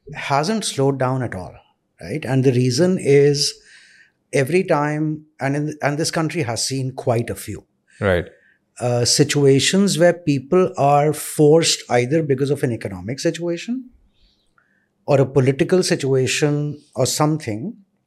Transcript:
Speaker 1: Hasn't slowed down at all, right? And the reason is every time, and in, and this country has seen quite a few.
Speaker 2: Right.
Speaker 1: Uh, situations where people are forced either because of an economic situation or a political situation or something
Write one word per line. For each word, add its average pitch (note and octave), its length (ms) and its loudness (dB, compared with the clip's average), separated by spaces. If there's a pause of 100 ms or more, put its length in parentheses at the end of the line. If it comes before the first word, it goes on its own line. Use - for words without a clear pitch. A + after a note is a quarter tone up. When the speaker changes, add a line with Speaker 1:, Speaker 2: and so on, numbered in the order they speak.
(140)
Speaker 1:
Hasn't D#3+ 500 -2
slowed C3+ 360 0
down C3 240 -2
at G#2+ 100 -8
all, F#2 200 -12 (460)
right? F#2+ 240 -8
And C3 200 0
the C3+ 80 4
reason B2+ 480 2
is C#3 520 4 (800)
every D3 300 0
time, D3+ 640 -2 (160)
and C#3 160 -2
in, D3+ 260 -6
and C#3+ 160 -2
this D#3+ 140 -2
country D#3+ 300 -2
has A#2 220 -4
seen C3 280 -6
quite A#2 360 -2
a G#2 60 -6
few. - 320 -14 (340)
Speaker 2:
Right. F2+ 280 0 (500)
Speaker 1:
Uh, A#2+ 260 -2
situations C#3+ 920 2
where E3+ 140 6
people E3+ 680 0
are C#3+ 340 4
forced D3+ 800 2
either B2 320 2
because C#3 280 0
of C#3+ 120 -4
an C3+ 80 0
economic G#2+ 480 -8
situation E3+ 720 -6 (1160)
or C#3 160 2
a C3 40 0
political C#3+ 560 2
situation D3 960 0 (160)
or B2 120 0
something D3+ 680 -2 (320)